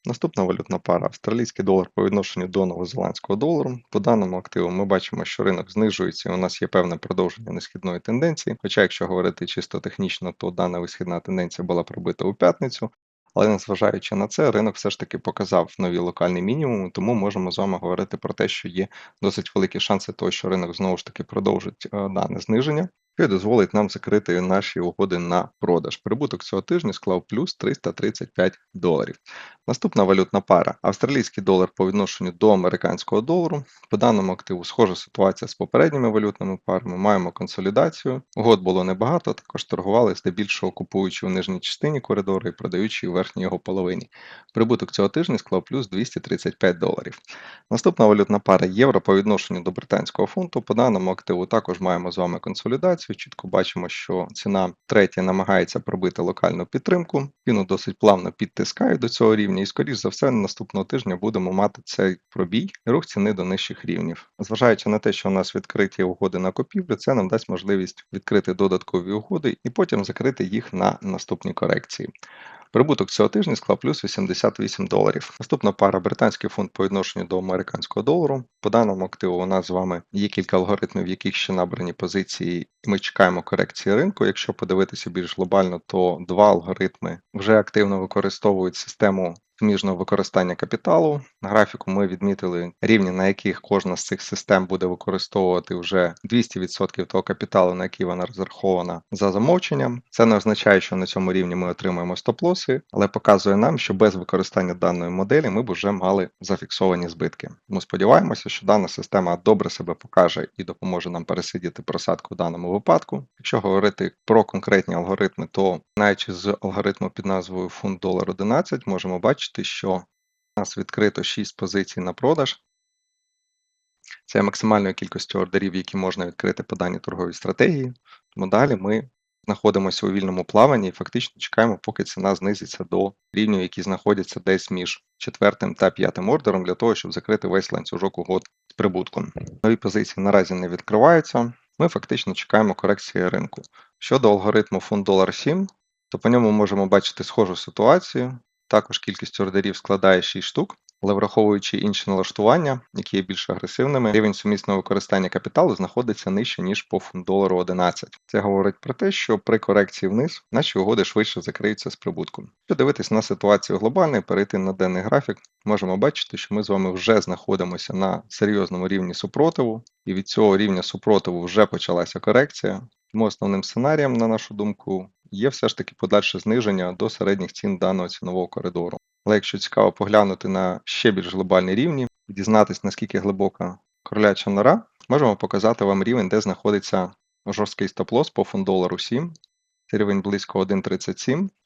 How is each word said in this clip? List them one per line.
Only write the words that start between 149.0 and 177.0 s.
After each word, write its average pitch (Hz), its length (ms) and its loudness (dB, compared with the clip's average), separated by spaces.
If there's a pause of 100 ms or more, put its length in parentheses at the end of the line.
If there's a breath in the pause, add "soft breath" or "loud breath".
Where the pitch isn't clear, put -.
ордерів 95 360 0
складає 95 460 4
шість - 260 -6
штук, - 280 -4 (260)
але, 101 120 2
враховуючи 104 640 2
інші 101 320 -2
налаштування, 123 720 2 (140)
які - 220 -6
є 98 60 2
більш - 280 -8
агресивними, 120 640 0
рівень 107 220 4
сумісного 104 420 -2
використання 95 520 0
капіталу 123 480 0
знаходиться 104 540 -4
нижче, 101 320 -4
ніж 95 200 -4
по - 160 -4
фунт 90 280 -10
долару 95 300 2
одинадцять. 90 600 -2 (100)
Це 104 140 -2
говорить 98 400 0
про - 140 -6
те, 196 180 0
що - 260 0
при - 200 2
корекції 196 520 2
вниз 120 420 -2
наші - 260 0
угоди 98 260 2
швидше - 360 -2
закриються 104 500 -4
з - 60 -12
прибутком. - 480 -8
Якщо - 300 -6
дивитись 131 360 0
на 110 120 4
ситуацію 98 560 2
глобально 143 380 2
і 98 40 2
перейти 98 380 -2
на 95 140 -2
денний 92 300 0
графік, 117 360 0 (260)
можемо 98 320 0
бачити, 117 400 -2
що - 180 -8
ми 104 80 0
з 95 60 -8
вами 95 240 0
вже 98 280 4
знаходимося 90 720 -4
на 92 340 -2
серйозному 92 600 0
рівні 92 260 -4
супротиву, 120 680 -2 (200)
і 95 100 -6
від 98 140 -8
цього 107 280 6
рівня 98 260 0
супротиву 92 640 0
вже 98 220 4
почалася 87 540 -4
корекція. 107 600 0 (300)
Тому 110 120 2
основним 98 400 -2
сценарієм, 139 480 0
на 113 160 0
нашу 110 260 -4
думку, 98 560 -4 (200)
є 104 180 -2
все 127 200 -2
ж - 80 -4
таки - 220 -10
подальше 98 400 0
зниження 101 540 0
до 104 180 -4